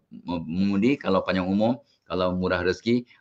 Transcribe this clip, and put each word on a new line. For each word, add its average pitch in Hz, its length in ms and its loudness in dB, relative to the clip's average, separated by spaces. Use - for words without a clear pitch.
me-, 85 380 -8
mengundi, 98 480 2
kalau 95 240 0
panjang 92 260 0
umur, 104 380 0
kalau 90 240 -2
murah 90 320 0
rezeki, 117 400 0